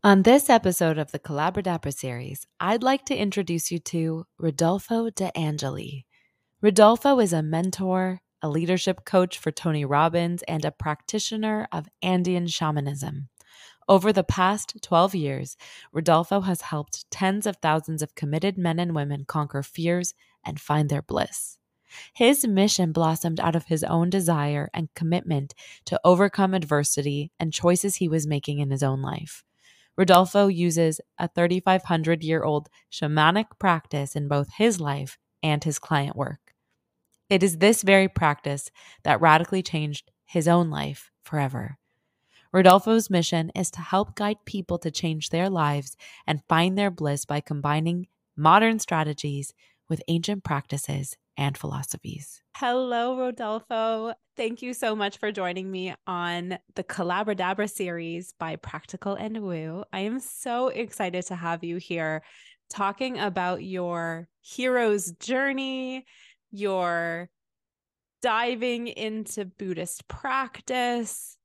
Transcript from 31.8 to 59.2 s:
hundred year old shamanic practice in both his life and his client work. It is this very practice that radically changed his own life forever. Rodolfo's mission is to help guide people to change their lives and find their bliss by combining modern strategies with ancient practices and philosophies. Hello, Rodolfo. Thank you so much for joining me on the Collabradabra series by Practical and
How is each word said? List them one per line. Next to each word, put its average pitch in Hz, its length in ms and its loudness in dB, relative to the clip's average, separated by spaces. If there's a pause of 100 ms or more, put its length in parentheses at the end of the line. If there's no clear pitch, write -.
hundred 160 400 0
year 160 180 0
old 151 260 -2 (220)
shamanic 156 560 2 (140)
practice 156 560 -2
in 143 100 -4
both 143 280 0
his 208 260 2
life 139 380 -6 (220)
and 151 220 0
his 156 160 -2
client 139 380 -2
work. - 360 -8 (760)
It 190 140 6
is 170 140 2
this 208 240 6
very 190 260 6
practice 143 640 -2 (320)
that 151 160 4
radically 165 420 6
changed 151 480 -4 (140)
his 165 240 0
own 170 200 6
life 143 440 -8 (100)
forever. 139 560 -4 (760)
Rodolfo's 190 560 6
mission 165 460 0
is - 160 -4
to 170 120 -14
help 196 340 -2
guide 208 280 -2
people 180 340 -6
to 165 120 -6
change 160 400 -6
their 175 180 0
lives 147 480 -2 (300)
and 151 220 -4
find 175 280 2
their 202 140 0
bliss 147 340 -4
by 147 160 -4
combining 156 680 -2 (280)
modern 208 440 6
strategies 151 760 -4 (340)
with 156 200 -4
ancient 170 340 -2
practices 143 720 -6 (200)
and 139 200 -4
philosophies. - 840 -10 (140)
Hello, 247 600 -2
Rodolfo. 226 1000 -6 (220)
Thank 233 260 -6
you 247 100 -10
so 226 220 -4
much 202 240 -4
for 214 140 -4
joining 185 380 -6
me 185 240 -8 (120)
on 175 520 -6 (180)
the - 80 -8
Collabradabra 190 840 -4
series 170 720 -8
by 160 180 -8
Practical - 580 -10
and 220 280 -8